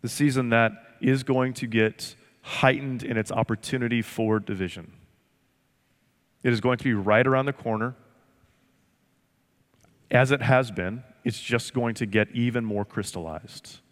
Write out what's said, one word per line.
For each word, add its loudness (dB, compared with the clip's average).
the -6
season 0
that 4
is 2
going 0
to -8
get 0
heightened 0
in -2
its -2
opportunity -2
for 0
division. -8
It 4
is -4
going 2
to -10
be 2
right 4
around 2
the -2
corner. -4
As 4
it 2
has 2
been, -6
it's -4
just -4
going -2
to -4
get 0
even -2
more -4
crystallized. -10